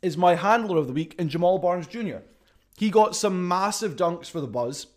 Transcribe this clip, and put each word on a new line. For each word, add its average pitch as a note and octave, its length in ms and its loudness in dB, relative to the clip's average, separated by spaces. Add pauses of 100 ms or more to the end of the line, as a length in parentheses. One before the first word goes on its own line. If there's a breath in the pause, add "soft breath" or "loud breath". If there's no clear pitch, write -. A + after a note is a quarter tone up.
is E3 160 -2
my F3 160 6
handler G3+ 440 2
of D3 100 2
the B2+ 60 -6
week D#3 260 -4
in E3 100 -2
Jamal F3 300 2
Barnes F3+ 260 0
Junior. F#3+ 380 -8 (540 soft breath)
He G#3+ 120 0
got G#3 260 4
some F#3 320 0
massive F#3+ 480 -2
dunks E3+ 320 -2
for E3+ 140 -8
the C#3 60 -6
Buzz. A#2+ 500 -6